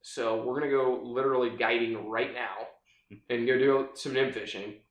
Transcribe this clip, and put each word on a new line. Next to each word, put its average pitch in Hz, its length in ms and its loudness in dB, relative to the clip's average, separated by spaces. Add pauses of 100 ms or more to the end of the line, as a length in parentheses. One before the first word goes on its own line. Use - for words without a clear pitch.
So 113 420 -2
we're 127 160 -2
gonna 147 120 0
go 131 320 2
literally 127 540 2
guiding 113 520 0
right 113 240 -2
now 107 840 -12 (120)
and 120 180 0
go 127 100 4
do 135 360 4
some 135 200 -8
nymph 131 200 2
fishing. 104 420 -8 (160)